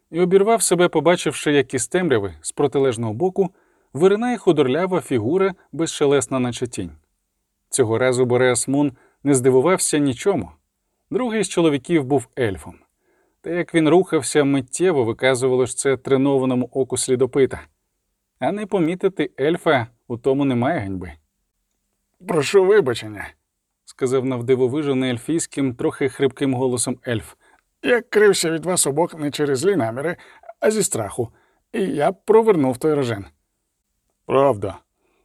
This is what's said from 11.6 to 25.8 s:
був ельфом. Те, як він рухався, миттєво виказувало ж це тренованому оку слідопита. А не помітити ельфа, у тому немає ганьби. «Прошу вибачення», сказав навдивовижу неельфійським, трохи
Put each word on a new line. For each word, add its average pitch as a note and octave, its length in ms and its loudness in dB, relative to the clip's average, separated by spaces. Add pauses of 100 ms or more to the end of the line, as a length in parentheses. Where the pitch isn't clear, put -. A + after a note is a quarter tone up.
був B2+ 240 -2 (100)
ельфом. F#2+ 360 -4 (680)
Те, E3 160 -8
як E3 180 -4
він D#3+ 140 2
рухався, D#3 560 2
миттєво C#3 600 0
виказувало B2+ 600 0
ж - 100 -8
це C3+ 200 0
тренованому C3 760 0
оку C3 240 -2
слідопита. B2+ 640 0 (800)
А E3 140 -2
не G#3 140 -8
помітити F#3 640 -2 (100)
ельфа, D3 460 0 (220)
у A#2+ 80 -6
тому C3+ 280 0
немає C3 360 -2
ганьби. F#2 320 -8 (1160)
«Прошу F#3 360 2
вибачення», B2+ 640 0 (580)
сказав C3 400 -2
навдивовижу C3 720 0
неельфійським, C3 800 -4
трохи D3 340 -2